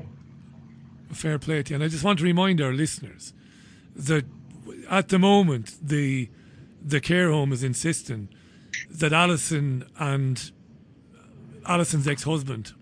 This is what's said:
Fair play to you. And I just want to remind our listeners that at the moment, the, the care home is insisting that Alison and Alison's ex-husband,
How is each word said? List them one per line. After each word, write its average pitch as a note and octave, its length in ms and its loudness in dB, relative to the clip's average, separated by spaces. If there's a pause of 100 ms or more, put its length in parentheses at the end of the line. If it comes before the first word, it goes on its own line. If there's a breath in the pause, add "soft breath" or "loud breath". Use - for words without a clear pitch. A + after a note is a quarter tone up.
(1120)
Fair D3+ 260 -2
play D3+ 240 -2
to - 60 -8
you. C#3+ 60 -4
And C#3+ 100 0
I - 20 0
just D#3+ 160 -4
want G3 160 2
to E3 60 2
remind F3+ 340 4
our C3 140 0
listeners - 600 -4 (640 soft breath)
that D3 300 -2 (640)
at F#3+ 180 2
the F#3+ 120 4
moment, F#3 600 4
the, C#3 480 -2 (540 loud breath)
the D3 160 0
care F3 320 2
home C#3 220 2
is B2 100 -2
insisting B2+ 640 -4 (640 loud breath)
that D#3 220 0
Alison D#3 720 2 (120)
and C#3 540 -2 (1120)
Alison's D#3+ 420 0
ex-husband, C3+ 760 -4